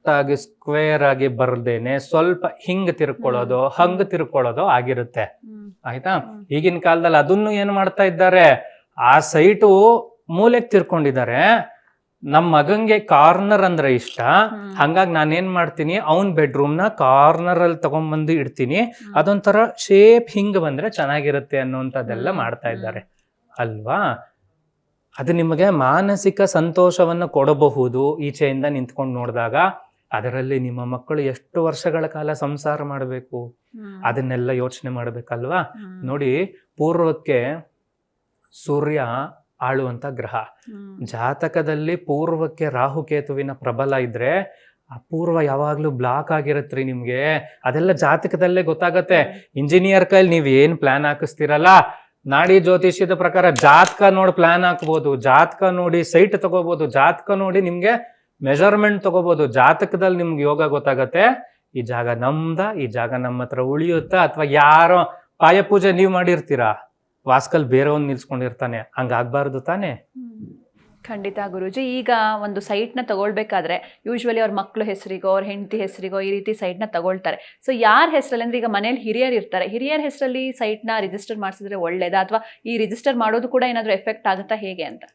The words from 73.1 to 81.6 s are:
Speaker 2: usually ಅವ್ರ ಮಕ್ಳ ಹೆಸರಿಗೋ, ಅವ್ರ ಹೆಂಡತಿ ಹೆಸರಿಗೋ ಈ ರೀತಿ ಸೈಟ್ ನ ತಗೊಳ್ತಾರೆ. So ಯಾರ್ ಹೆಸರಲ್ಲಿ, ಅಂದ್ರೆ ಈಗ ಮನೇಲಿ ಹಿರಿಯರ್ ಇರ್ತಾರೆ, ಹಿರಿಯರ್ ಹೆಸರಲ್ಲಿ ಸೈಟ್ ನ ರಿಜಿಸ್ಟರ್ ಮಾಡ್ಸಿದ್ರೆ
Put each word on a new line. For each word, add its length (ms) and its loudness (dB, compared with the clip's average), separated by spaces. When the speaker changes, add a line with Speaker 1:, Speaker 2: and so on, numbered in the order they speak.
Speaker 2:
usually 320 -4
ಅವ್ರ 120 -2
ಮಕ್ಳ 320 -6
ಹೆಸರಿಗೋ, 440 -8
ಅವ್ರ 160 0
ಹೆಂಡತಿ 340 -10
ಹೆಸರಿಗೋ 420 -8
ಈ 120 -6
ರೀತಿ 220 -6
ಸೈಟ್ 260 -8
ನ 60 -4
ತಗೊಳ್ತಾರೆ. 800 -6
So 80 -4
ಯಾರ್ 380 4
ಹೆಸರಲ್ಲಿ, 320 -2
ಅಂದ್ರೆ 140 -4
ಈಗ 100 -4
ಮನೇಲಿ 340 -2
ಹಿರಿಯರ್ 320 -2
ಇರ್ತಾರೆ, 340 -4
ಹಿರಿಯರ್ 340 -4
ಹೆಸರಲ್ಲಿ 500 -6
ಸೈಟ್ 340 -6
ನ 140 -6
ರಿಜಿಸ್ಟರ್ 380 -10
ಮಾಡ್ಸಿದ್ರೆ 380 -10